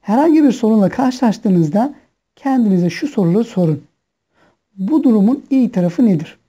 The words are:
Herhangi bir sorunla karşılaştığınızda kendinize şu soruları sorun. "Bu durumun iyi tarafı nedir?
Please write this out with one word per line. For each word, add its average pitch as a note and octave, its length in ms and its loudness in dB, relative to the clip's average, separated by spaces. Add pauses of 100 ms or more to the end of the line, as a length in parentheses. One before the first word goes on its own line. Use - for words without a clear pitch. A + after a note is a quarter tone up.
Herhangi D4+ 440 2
bir B3+ 80 4
sorunla G#3+ 360 0
karşılaştığınızda G#3+ 1040 -2 (420)
kendinize G#3 540 0
şu C#4+ 180 -8
soruları G3+ 360 0
sorun. E3 380 -2 (960)
"Bu A#3 280 -2
durumun A#3 460 2
iyi C4 220 0
tarafı F3+ 340 0
nedir? D#3+ 320 -2 (100)